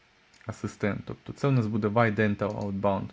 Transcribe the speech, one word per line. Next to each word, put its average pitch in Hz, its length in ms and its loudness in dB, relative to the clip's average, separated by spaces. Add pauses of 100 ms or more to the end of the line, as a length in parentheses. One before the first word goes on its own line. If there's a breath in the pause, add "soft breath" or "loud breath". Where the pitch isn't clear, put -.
(460)
асистент. 101 580 -4
Тобто - 280 -12
це - 160 -2
у - 20 4
нас 123 160 4
буде 107 220 0
Y 110 260 4
Dental 107 460 0
Outbound 101 520 -2